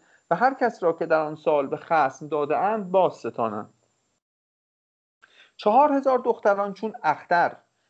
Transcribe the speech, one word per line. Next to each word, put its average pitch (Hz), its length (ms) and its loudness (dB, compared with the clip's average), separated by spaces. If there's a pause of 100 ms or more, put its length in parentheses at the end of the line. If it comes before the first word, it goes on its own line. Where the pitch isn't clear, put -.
(300)
و 170 60 0
هر 254 180 2
کس 233 280 -4
را 170 100 2
که 165 140 -4
در 160 140 2
آن 156 160 -6
سال 151 300 0
به 147 100 -6
خصم 151 520 -2
داده 147 280 -2
اند 196 340 -2
باز 180 240 2
ستانند. 113 600 -6 (1800)
چهار 269 360 4
هزار 269 260 2
دختران 202 560 0
چون 214 280 -8
اختر 160 540 0 (340)